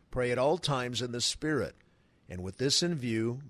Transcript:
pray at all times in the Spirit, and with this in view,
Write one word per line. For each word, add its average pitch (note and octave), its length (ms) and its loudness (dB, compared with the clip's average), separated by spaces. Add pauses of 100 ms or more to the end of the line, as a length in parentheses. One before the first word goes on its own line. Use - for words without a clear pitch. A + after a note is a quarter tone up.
pray B2 220 0
at A#2+ 80 2
all D3+ 180 4
times B2 460 -2
in B2 80 -4
the A#2+ 100 -4
Spirit, C#3 540 0 (520)
and F2+ 140 -8
with F#2+ 160 -8
this C#3 240 4
in F3 140 0
view, A#2+ 540 -2